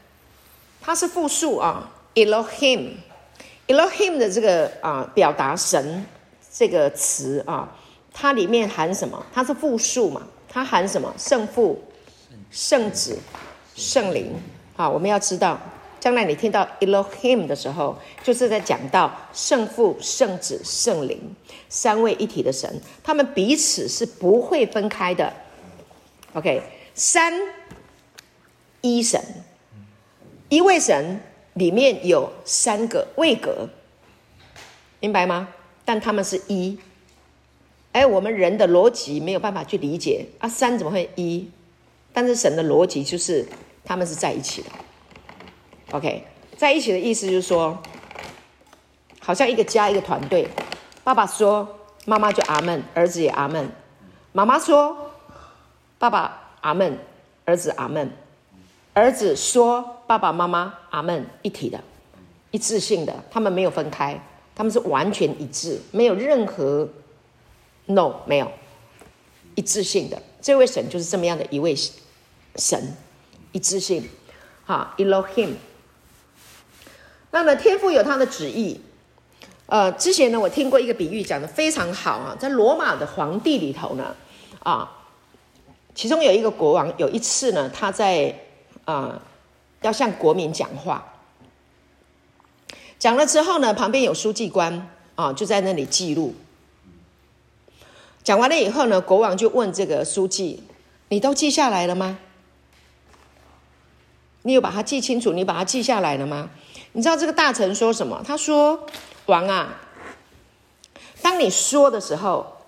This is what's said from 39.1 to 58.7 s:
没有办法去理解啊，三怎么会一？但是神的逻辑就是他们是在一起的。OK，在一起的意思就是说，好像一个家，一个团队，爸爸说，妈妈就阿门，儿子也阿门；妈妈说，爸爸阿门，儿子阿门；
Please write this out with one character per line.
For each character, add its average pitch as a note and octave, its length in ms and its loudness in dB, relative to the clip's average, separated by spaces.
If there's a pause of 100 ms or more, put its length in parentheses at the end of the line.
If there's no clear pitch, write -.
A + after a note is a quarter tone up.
没 E3+ 120 -4
有 F#3 60 0
办 G3+ 160 -4
法 E3 80 -6
去 F#3+ 160 -4
理 D3 180 -4
解 C#3+ 300 -2 (140)
啊， A#3 80 -6
三 B3 280 0
怎 F#3 80 -4
么 D3+ 60 -4
会 F#3 240 -2
一？ F3 340 -4 (640)
但 B3 140 0
是 A#3+ 80 2
神 D#3 220 2
的 D#3+ 80 0
逻 D3+ 200 4
辑 D3 200 -2
就 F3 120 -6
是 E3 300 -2 (380)
他 F#3 120 -6
们 F3+ 80 -2
是 D#3+ 120 -8
在 D3+ 160 -2
一 - 80 -6
起 - 220 -8
的。 - 60 -18 (1200)
OK， D3 320 -6 (320)
在 C#4+ 160 4
一 D#4 80 0
起 A3+ 100 -2
的 F3+ 80 2
意 A3+ 140 0
思 G#3+ 140 -4
就 F#3+ 60 0
是 F#3 100 2
说， E3+ 360 0 (1400)
好 F3 140 -2
像 C4 120 2
一 B3 80 2
个 A3+ 80 4
家， G#3 280 2
一 G#3 40 2
个 F#3+ 60 0
团 C#3+ 260 -4
队， E3+ 220 2 (560)
爸 C4 100 4
爸 G#3+ 120 4
说， G#3 540 0 (260)
妈 A3 120 2
妈 G#3 140 2
就 D3+ 120 0
阿 D3+ 180 0
门， E3+ 200 -2 (120)
儿 E3+ 120 4
子 E3+ 140 -2
也 D3+ 80 4
阿 C#3 180 -2
门； D3 200 -4 (640)
妈 G3 140 2
妈 C4+ 120 6
说， D4+ 520 2 (880)
爸 A#3+ 100 2
爸 - 400 -4 (140)
阿 D3+ 100 0
门， E3 260 0 (460)
儿 E3+ 100 2
子 E3+ 220 -2
阿 B2 120 -6
门； C#3+ 200 -4 (840)